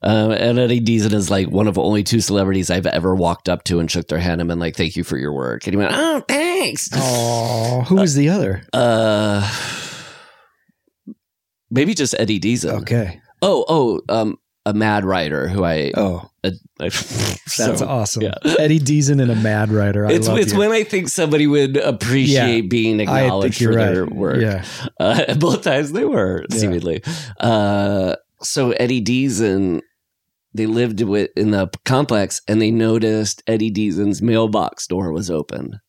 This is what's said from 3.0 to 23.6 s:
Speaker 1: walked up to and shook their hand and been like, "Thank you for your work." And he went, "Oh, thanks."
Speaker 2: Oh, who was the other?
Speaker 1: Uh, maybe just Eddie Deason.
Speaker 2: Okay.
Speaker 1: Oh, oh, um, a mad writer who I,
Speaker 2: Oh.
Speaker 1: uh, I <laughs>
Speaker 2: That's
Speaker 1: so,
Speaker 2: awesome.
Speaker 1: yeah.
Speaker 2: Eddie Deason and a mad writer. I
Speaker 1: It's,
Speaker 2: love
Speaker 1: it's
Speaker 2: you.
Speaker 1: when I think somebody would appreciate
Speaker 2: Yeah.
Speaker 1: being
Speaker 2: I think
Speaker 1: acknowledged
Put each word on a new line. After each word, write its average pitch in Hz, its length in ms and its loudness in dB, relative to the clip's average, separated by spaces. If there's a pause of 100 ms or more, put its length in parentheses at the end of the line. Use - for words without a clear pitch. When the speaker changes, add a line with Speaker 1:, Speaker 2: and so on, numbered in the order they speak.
Speaker 1:
walked 85 340 0
up 87 160 -2
to 87 140 0
and 82 100 0
shook 85 200 -4
their 78 100 -2
hand 87 220 0
and 85 80 -2
been 85 100 -2
like, 82 160 -4
"Thank 85 220 -2
you 87 80 -2
for 78 140 -4
your 71 140 -4
work." 62 360 -6
And 92 60 -2
he - 40 2
went, 101 160 0
"Oh, 294 320 0
thanks." 311 680 -2
Speaker 2:
Oh, 120 920 0
who 180 80 2
was 190 220 4
the 143 140 4
other? 127 320 0 (100)
Speaker 1:
Uh, 107 760 2 (2250)
maybe 147 240 0
just 143 240 -2
Eddie 107 220 0
Deason. 107 420 -2
Speaker 2:
Okay. 110 380 -2 (220)
Speaker 1:
Oh, 180 260 2
oh, 131 400 2
um, 110 280 -2 (280)
a 104 100 -2
mad 104 300 0
writer 78 440 -2
who 95 160 -2
I, 78 320 0
Speaker 2:
Oh. 92 320 -2 (140)
Speaker 1:
uh, 95 80 -2 (300)
I 82 80 -4
<laughs> - 0 -
Speaker 2:
That's - 680 -6
Speaker 1:
so, 113 320 -2
Speaker 2:
awesome. 113 360 -4
Speaker 1:
yeah. - 120 -4 (240)
Speaker 2:
Eddie 156 220 4
Deason 143 420 2
and 120 80 2
a 113 60 2
mad 107 340 0
writer. 104 360 2
I 107 60 2
Speaker 1:
It's, 110 140 2
Speaker 2:
love - 120 2
Speaker 1:
it's 202 140 2
Speaker 2:
you. 202 60 2
Speaker 1:
when 208 140 4
I 220 100 2
think 190 260 -2
somebody 151 380 2
would 143 300 2
appreciate 123 880 2
Speaker 2:
Yeah. 92 40 -4
Speaker 1:
being 113 280 2
Speaker 2:
I - 80 2
think - 60 -2
Speaker 1:
acknowledged 123 500 2